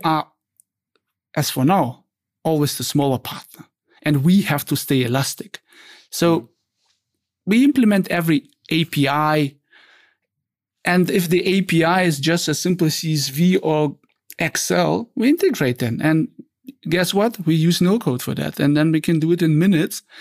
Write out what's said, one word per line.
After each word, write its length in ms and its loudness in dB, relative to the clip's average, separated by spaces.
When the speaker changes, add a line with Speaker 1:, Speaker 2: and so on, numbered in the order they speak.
Speaker 1:
are, 240 0
as 160 -2
for 140 -4
now, 400 0
always 340 -2
the 60 -8
smaller 360 0
partner. 460 -18
And 240 0
we 160 4
have 240 -4
to 100 -4
stay 280 -2
elastic. 580 -6
So 320 0
Speaker 2:
Mm. 60 -18
Speaker 1:
we 180 4
implement 460 2
every 400 -2
A 160 0
P 220 -2
I. 480 0
And 260 2
if 200 -2
the 160 2
A 160 0
P 220 2
I 200 2
is 160 0
just 280 0
as 120 -2
simple 280 0
as 80 -2
C 180 -4
S 160 -2
V 280 4
or 400 0
Excel, 760 -2
we 140 2
integrate 500 0
them. 220 -2
And 260 0
guess 240 -2
what? 320 0
We 100 2
use 260 2
no 180 2
code 220 -4
for 140 -6
that. 240 -6
And 160 2
then 160 2
we 100 0
can 180 0
do 120 0
it 100 0
in 180 2
minutes 420 0